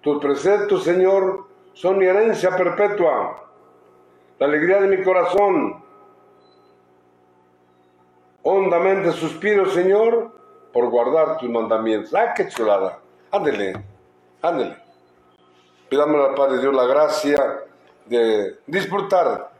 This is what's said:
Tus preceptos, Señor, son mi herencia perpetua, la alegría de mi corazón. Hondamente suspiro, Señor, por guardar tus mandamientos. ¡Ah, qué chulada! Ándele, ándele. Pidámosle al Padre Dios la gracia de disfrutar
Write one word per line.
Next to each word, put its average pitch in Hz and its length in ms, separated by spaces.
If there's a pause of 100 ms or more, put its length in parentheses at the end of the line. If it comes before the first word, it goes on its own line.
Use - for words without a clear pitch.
Tus 147 180
preceptos, 190 640
Señor, 185 640 (260)
son 190 260
mi 185 80
herencia 190 500
perpetua, 180 840 (960)
la 135 80
alegría 165 340
de 190 140
mi 185 80
corazón. 180 800 (2500)
Hondamente 180 680
suspiro, 190 580
Señor, 208 600 (420)
por 120 160
guardar 131 500
tus 123 100
mandamientos. 113 680
¡Ah, 214 200
qué 196 120
chulada! 101 540 (300)
Ándele, 110 440 (680)
ándele. 151 340 (1120)
Pidámosle 147 380
al 135 80
Padre 135 240
Dios 139 160
la 127 100
gracia 143 800 (400)
de 110 600
disfrutar 190 920